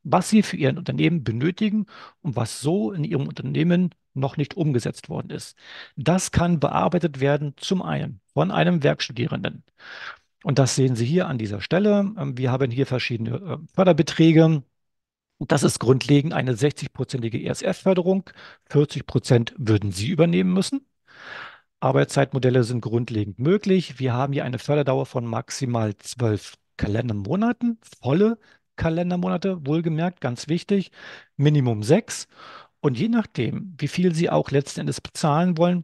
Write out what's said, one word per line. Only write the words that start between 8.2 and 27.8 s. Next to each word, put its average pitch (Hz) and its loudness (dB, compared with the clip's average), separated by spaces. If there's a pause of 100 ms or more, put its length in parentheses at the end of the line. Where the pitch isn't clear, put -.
von 160 2
einem 165 2
Werkstudierenden. - -2 (760)
Und 139 0
das 131 4
sehen 131 2
Sie 113 -2
hier 175 0
an 143 -4
dieser 104 -6
Stelle. 202 2
Ähm, 139 -6
wir 127 0
haben 127 0
hier 131 0
verschiedene, 120 -4
äh, 143 -8 (180)
Förderbeträge. 160 6 (760)
Das 147 0
ist - 2
grundlegend 135 4
eine 127 -2
sechzigprozentige 127 -4
E-S-F-Förderung. 185 0 (360)
Vierzig 143 0
Prozent 120 2
würden 104 0
Sie 98 -4
übernehmen 175 2
müssen. 196 -2 (920)
Arbeitszeitmodelle 131 2
sind 117 -2
grundlegend 110 -4
möglich. 185 0
Wir 127 -2
haben 135 -2
hier 139 -2
eine 127 -6
Förderdauer 139 0
von 123 -6
maximal 117 -4
zwölf - -2 (220)
Kalendermonaten, 123 -2 (240)